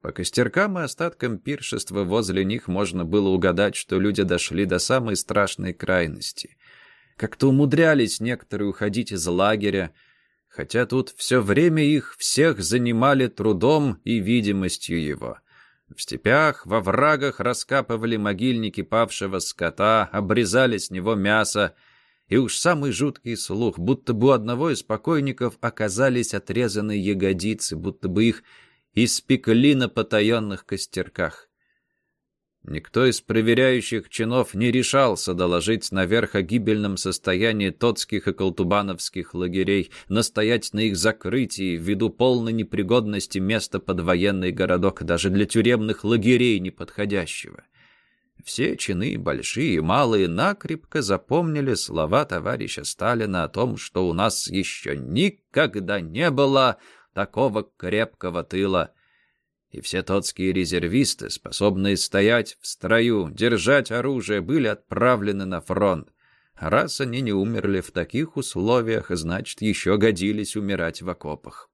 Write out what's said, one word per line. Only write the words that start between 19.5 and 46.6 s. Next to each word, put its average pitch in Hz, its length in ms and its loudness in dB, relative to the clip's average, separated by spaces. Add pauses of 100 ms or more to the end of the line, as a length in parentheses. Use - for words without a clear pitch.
обрезали 107 680 2
с - 140 -8
него 92 240 -2
мясо, 104 640 2 (500)
и 98 100 2
уж 127 200 2
самый 147 340 0
жуткий 117 460 -4
слух, 104 420 -2
будто 123 340 0
бы 117 160 4
у - 20 8
одного 123 400 0
из 127 120 -4
покойников 135 800 -2
оказались 117 720 0
отрезаны 104 640 -2
ягодицы, 95 800 0
будто 92 320 -6
бы 95 160 2
их 117 180 2 (520)
испекли 127 840 2
на 123 120 0
потаённых 107 760 0
костерках. - 840 -6 (1160)
Никто 78 380 0
из 123 160 2
проверяющих 117 880 2
чинов 117 460 -2
не 117 160 2
решался 123 640 2
доложить 87 580 0
наверх 98 420 0
о 101 60 2
гибельном 104 560 0
состоянии 98 720 0
тотских 107 580 -2
и 98 60 -2
колтубановских 95 1000 -2
лагерей, 90 560 0 (180)
настоять 110 640 0
на 104 80 -4
их 107 160 0
закрытии 95 800 -2
ввиду 98 320 -2
полной 120 460 0
непригодности 104 840 -2
места 98 420 -2
под 92 200 -2
военный 92 500 2
городок, 90 520 0
даже 85 260 0
для 98 160 2
тюремных 110 600 0
лагерей 117 540 4
неподходящего. 92 1080 -6 (760)